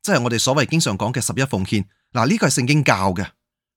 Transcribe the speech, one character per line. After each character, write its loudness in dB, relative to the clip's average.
即 -2
係 2
我 0
哋 0
所 0
謂 2
經 0
常 0
講 -4
嘅 -4
十 -4
一 2
奉 -2
獻。 0
嗱， 0
呢 2
個 0
係 2
聖 0
經 4
教 2
嘅， -6